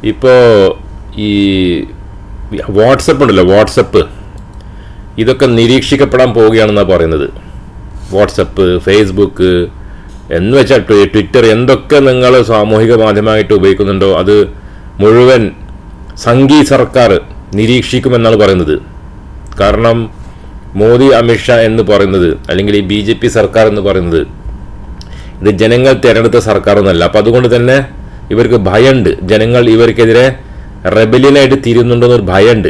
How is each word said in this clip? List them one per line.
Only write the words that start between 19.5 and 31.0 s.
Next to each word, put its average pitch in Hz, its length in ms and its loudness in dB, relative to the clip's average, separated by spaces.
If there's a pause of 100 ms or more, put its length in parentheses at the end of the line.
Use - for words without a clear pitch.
കാരണം 113 500 0 (640)
മോദി, 117 300 2
അമിത്ഷാ 120 520 2
എന്ന് 113 260 2
പറയുന്നത്, 95 560 0 (120)
അല്ലെങ്കിൽ 101 260 -2
ഈ 104 40 2
ബി 98 200 -4
ജെ 104 120 -2
പി 117 160 -2
സർക്കാർ 110 380 0
എന്ന് 107 140 -2
പറയുന്നത്, 87 460 -2 (1120)
ഇത് 98 100 0
ജനങ്ങൾ 117 420 2
തിരഞ്ഞെടുത്ത 113 460 2
സർക്കാരൊന്നുമല്ല. 98 680 0
അപ്പൊ 87 140 0
അതുകൊണ്ട് 117 380 2
തന്നെ 131 300 0 (440)
ഇവർക്ക് 113 240 0
ഭയമുണ്ട്, 110 680 2
ജനങ്ങൾ 113 460 0
ഇവർക്കെതിരെ 117 680 2 (520)
റെബലിയനായിട്ട് 127 680 2 (120)